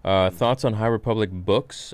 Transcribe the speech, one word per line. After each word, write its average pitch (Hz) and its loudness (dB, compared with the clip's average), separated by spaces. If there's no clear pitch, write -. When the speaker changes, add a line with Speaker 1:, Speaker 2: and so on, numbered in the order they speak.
Speaker 1:
Uh, 95 4
Speaker 2:
Mm-hmm. 90 -4
Speaker 1:
thoughts 120 0
on 117 0
High 110 0
Republic 110 0
books? 95 -2